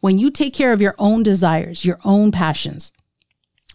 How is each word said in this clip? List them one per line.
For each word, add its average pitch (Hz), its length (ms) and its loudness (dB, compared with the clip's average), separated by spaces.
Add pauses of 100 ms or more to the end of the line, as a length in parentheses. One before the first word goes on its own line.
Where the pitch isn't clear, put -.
When 190 180 2
you 254 120 0
take 277 240 -4
care 262 180 0
of 208 100 2
your 202 160 0
own 214 240 2
desires, 170 600 0
your 175 200 -2
own 208 260 4
passions, 156 600 -4 (840)